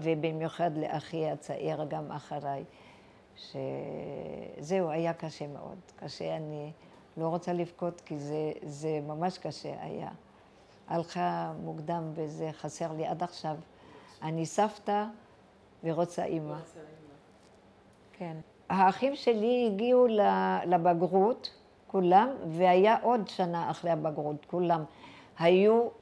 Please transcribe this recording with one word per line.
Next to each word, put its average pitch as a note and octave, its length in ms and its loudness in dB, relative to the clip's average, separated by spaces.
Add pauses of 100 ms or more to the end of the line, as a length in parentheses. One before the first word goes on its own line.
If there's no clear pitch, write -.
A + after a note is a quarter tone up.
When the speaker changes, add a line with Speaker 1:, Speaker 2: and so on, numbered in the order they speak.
Speaker 1:
ובמיוחד D#3+ 760 -2
לאחי D#3 520 -4
הצעיר, D3 540 -6
גם D3+ 280 -8
אחריי, C#3+ 520 -8 (720)
שזהו, D3 1500 -6
היה E3 240 -2
קשה D#3 340 -10
מאוד. - 300 -14 (180)
קשה, D#3+ 420 -8
אני D3+ 340 -10 (460)
לא D#3+ 100 -2
רוצה F3 260 -2
לבכות, F3 480 -6
כי - 160 -10
זה, D3+ 340 -4 (120)
זה D3+ 440 -4
ממש D#3 300 -4
קשה D3 440 -10
היה. D3+ 280 -10 (760)
הלכה E3+ 680 -4 (100)
מוקדם D#3+ 500 -6
וזה D#3+ 380 -6
חסר D#3 400 -8
לי D#3+ 140 -6
עד E3 180 -4
עכשיו. D#3+ 320 -6 (680)
אני D#3+ 240 -2
סבתא G#3 600 0 (760)
ורוצה E3 400 -2
אימא. D3+ 300 -4
Speaker 2:
ורוצה D#3 260 -14
אימא. D#3 340 -20 (1000)
Speaker 1:
כן. E3 240 -10 (320)
האחים F#3+ 460 6
שלי A#3+ 560 2
הגיעו B3 360 6
ל-, F#3+ 580 4
לבגרות, F3+ 840 4 (380)
כולם, F#3+ 420 6 (200)
והיה F#3 520 6
עוד A3+ 260 2
שנה E3+ 440 -2
אחרי E3+ 200 -2
הבגרות, D3+ 540 -4
כולם E3+ 380 0 (560)
היו G3+ 480 8 (140)